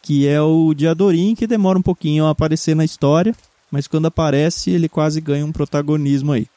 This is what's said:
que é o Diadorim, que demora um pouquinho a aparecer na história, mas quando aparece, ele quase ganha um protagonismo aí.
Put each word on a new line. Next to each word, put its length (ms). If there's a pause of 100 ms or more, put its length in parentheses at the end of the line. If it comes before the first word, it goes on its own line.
que 260
é 140
o 320
Diadorim, 600
que 120
demora 320
um 20
pouquinho 440
a 60
aparecer 440
na 80
história, 500 (380)
mas 160
quando 200
aparece, 640
ele 180
quase 320
ganha 240
um 80
protagonismo 800
aí. 240